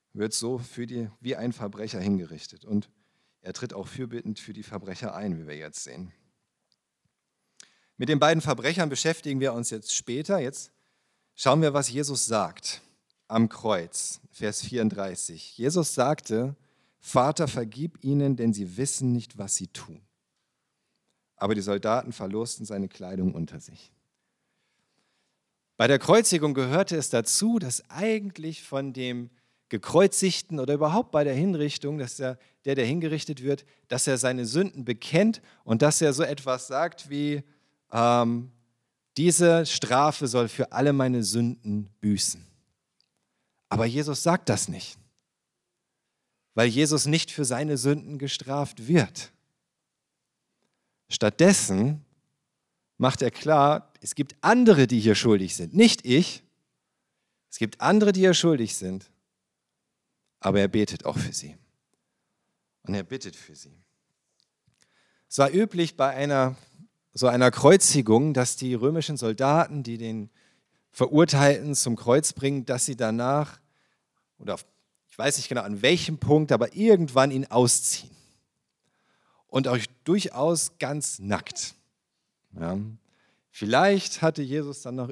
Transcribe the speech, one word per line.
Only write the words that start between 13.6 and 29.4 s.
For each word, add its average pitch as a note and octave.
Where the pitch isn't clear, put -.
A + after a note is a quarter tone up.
Vers -
vierunddreißig. G2
Jesus D3+
sagte: C3
„Vater, D3
vergib B2
ihnen, C#3
denn A#2
sie F#2+
wissen C3
nicht, A#2
was G2
sie F#2
tun.“ -
Aber G#2
die G#2
Soldaten G#2+
verlosten A2
seine G2
Kleidung F#2
unter D#2+
sich. -
Bei A2+
der C3+
Kreuzigung E3
gehörte D3
es C#3+
dazu, G3+
dass C3
eigentlich F#3
von C#3
dem B2